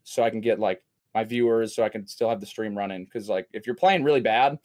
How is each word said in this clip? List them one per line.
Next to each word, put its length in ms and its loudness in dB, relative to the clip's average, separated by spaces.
so 200 0
I 80 2
can 100 -6
get, 180 2
like, 240 -2
my 100 0
viewers, 520 0
so 80 2
I 60 0
can 180 -10
still 220 -2
have 100 -2
the 80 -12
stream 280 -6
running." 300 -6
'Cause, 240 -10
like, 240 -2
if 140 -12
you're 80 -4
playing 280 2
really 180 4
bad 440 2